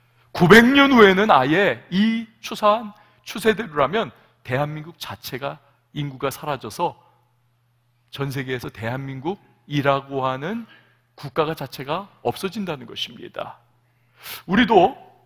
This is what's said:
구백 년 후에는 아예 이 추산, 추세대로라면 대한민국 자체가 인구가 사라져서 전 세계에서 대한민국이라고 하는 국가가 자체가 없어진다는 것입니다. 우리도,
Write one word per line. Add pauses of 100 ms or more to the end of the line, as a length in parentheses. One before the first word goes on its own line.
(320)
구백
년
후에는
아예
이 (140)
추산, (300)
추세대로라면 (340)
대한민국
자체가 (360)
인구가
사라져서 (1080)
전
세계에서
대한민국이라고
하는 (480)
국가가
자체가 (140)
없어진다는
것입니다. (880)
우리도, (300)